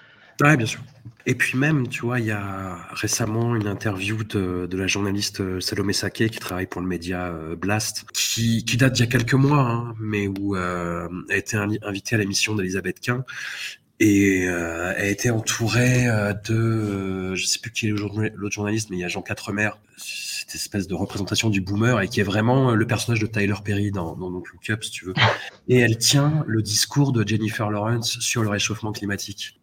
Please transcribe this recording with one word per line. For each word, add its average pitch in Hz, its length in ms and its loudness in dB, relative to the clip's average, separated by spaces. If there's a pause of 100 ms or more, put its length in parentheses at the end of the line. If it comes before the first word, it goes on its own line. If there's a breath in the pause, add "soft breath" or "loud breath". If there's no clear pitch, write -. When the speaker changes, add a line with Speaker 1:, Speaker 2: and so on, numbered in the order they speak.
(400 soft breath)
Speaker 1:
Ouais, 147 160 8
bien 113 100 2
sûr. - 140 -6 (460)
Et 117 80 2
puis - 240 -2
même, 139 300 2
tu - 140 -8
vois, 123 180 -2
il 110 60 -2
y 110 40 -2
a 95 480 -6 (140)
récemment 113 640 0
une 104 100 0
interview 104 560 -2
de, 90 440 -2
de 90 120 -4
la 95 80 0
journaliste, 101 540 0
euh, 92 200 -2
Salomé 98 320 0
Saké, 110 380 0
qui - 80 -10
travaille 92 280 -4
pour - 140 -6
le 92 60 -2
média, 90 400 -4
euh, 82 300 -6
Blast, 98 580 -2
qui, 117 500 2
qui - 120 0
date 127 180 6
d'il 123 100 4
y 113 40 4
a - 20 -4
quelques 120 240 2
mois, 139 260 6
hein, 117 380 0
mais 107 300 0
où, 98 260 -2
euh, 87 540 -2 (200)
elle 98 60 0
a 101 40 4
été - 180 -2
invi-, 104 260 0
invitée 98 320 -4
à 110 40 4
l'émission 101 360 0
d'Elisabeth 92 460 -2
Quint. 123 240 -2 (760 loud breath)
Et, 98 480 6
euh, 87 480 -2
elle 101 140 0
était 110 200 0
entourée, 120 800 2
euh, 104 240 2
de, 107 220 -2
euh, 98 800 0
je 87 120 -2
sais - 120 0
plus - 140 -14
qui - 160 -2
est - 20 2
le 104 60 2
jour-, 104 260 -2 (140)
l'autre 98 180 -6
journaliste, 104 360 0
mais 92 60 -4
il 90 40 -2
y 90 40 -2
a 87 40 -4
Jean 92 140 -4
Quatremer, 104 480 -2 (260)
cette - 580 -10
espèce 98 320 -4
de 90 80 -6
représentation 101 560 0
du 98 100 2
boomer, 104 400 2
et 95 80 0
qui - 120 -2
est 101 40 4
vraiment, 117 460 4
euh, 110 60 4
le 110 100 4
personnage 113 340 0
de 104 60 0
Tyler 101 380 0
Perry 101 260 0
dans, 85 240 -4
dans 90 160 -8
Don't 90 220 -8
Look - 180 -8
Up, 110 140 -4
si - 80 -10
tu - 140 -10
veux. 92 80 -6
Speaker 2:
<laughs> - 540 -2
Speaker 1:
Et 123 120 6
elle 113 180 4
tient 147 480 4
le 110 160 0
discours 131 500 2
de 110 140 2
Jennifer 107 440 0
Lawrence 113 500 -2
sur - 240 0
le 107 60 0
réchauffement 104 420 -2
climatique, - 720 -8